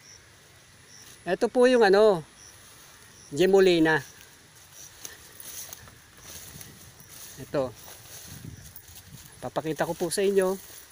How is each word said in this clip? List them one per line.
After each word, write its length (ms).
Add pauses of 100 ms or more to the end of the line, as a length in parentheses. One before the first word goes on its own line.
(1300)
Ito 240
po 160
yung 160
ano, 400 (1120)
Gemolina. 640 (3500)
Ito. 460 (1500)
Papakita 440
ko 120
po 160
sa 80
inyo. 320 (380)